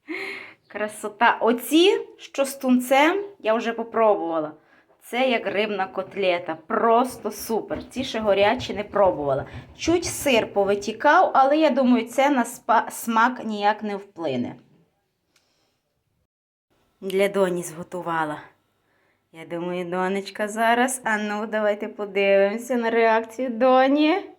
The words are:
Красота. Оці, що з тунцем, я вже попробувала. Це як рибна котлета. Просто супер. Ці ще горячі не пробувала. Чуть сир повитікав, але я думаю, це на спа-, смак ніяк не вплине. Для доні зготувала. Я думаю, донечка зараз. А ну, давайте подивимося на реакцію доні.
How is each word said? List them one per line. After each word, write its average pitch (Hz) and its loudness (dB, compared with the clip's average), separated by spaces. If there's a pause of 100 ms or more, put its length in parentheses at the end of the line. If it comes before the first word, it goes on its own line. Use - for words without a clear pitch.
(680)
Красота. 214 -2
Оці, 311 4 (180)
що - -4
з 269 -6
тунцем, 277 2 (140)
я 214 0
вже 233 -2
попробувала. 175 0 (500)
Це 254 -2
як 226 -2
рибна 196 -2
котлета. 185 -4
Просто 226 0
супер. - -8
Ці 254 -8
ще - -6
горячі 208 2
не 202 -6
пробувала. 147 0 (300)
Чуть 339 0
сир - 0
повитікав, 214 2
але 277 4
я 311 4
думаю, 247 2
це 269 2
на 254 0
спа-, - 0
смак 233 0
ніяк 214 -2
не 208 -6
вплине. 151 -6 (2500)
Для 190 0
доні 185 0
зготувала. 165 -6 (960)
Я 160 -18
думаю, 175 -6
донечка 190 -4
зараз. 233 0
А 220 0
ну, 208 -4
давайте 214 -2
подивимося 202 0
на 226 -2
реакцію 233 0
доні. 262 4 (200)